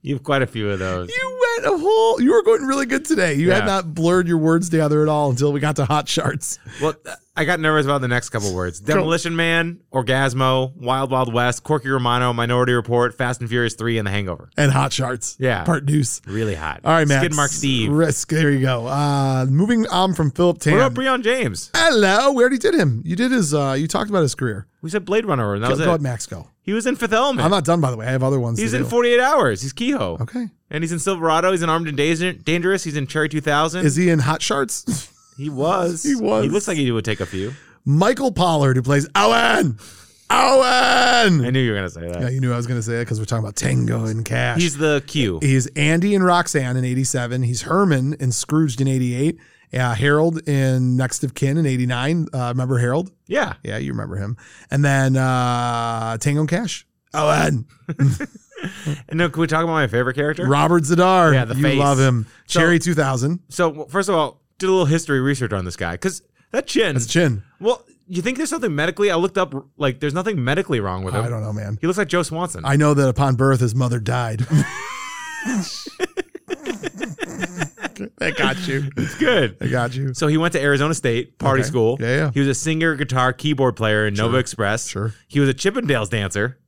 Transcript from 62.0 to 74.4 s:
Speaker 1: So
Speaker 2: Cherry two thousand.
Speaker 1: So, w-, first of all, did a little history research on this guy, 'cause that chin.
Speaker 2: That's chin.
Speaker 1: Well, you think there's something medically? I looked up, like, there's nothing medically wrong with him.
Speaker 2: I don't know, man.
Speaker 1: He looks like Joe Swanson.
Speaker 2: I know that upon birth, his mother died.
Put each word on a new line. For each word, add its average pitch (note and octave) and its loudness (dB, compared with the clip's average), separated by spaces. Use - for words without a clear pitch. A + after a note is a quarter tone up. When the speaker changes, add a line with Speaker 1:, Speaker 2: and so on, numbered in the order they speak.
Speaker 1:
So - 0
Speaker 2:
Cherry E3+ 6
two E3+ -2
thousand. C#3 0
Speaker 1:
So, E3+ 0
w-, D3 -12
first F#3+ -2
of G3 2
all, D3+ -2
did F#3+ -4
a F#3+ 2
little F#3 4
history D3+ 0
research B2+ 0
on F#2+ -4
this F2 -8
guy, F2 -6
'cause - -6
that C4+ -4
chin. F3+ 0
Speaker 2:
That's A#2+ -2
chin. B2+ 2
Speaker 1:
Well, A#3 -2
you F3+ -6
think B3 -4
there's D#4 -4
something A3+ -2
medically? F3 0
I E3+ 0
looked F#3 0
up, C#3 -2
like, C3+ -2
there's D3 -2
nothing F3+ -2
medically D3 0
wrong F#2+ -4
with F#2 -4
him. G#2+ -2
Speaker 2:
I - -6
don't A#2 -6
know, G#2+ -6
man. G#2 -8
Speaker 1:
He D#3+ -2
looks F3+ -2
like G3+ -2
Joe E3+ 0
Swanson. E3+ -6
Speaker 2:
I C#3+ 0
know D3 4
that C#3 4
upon C3 0
birth, C3 2
his A#2+ 0
mother B2 0
died. A#2 -4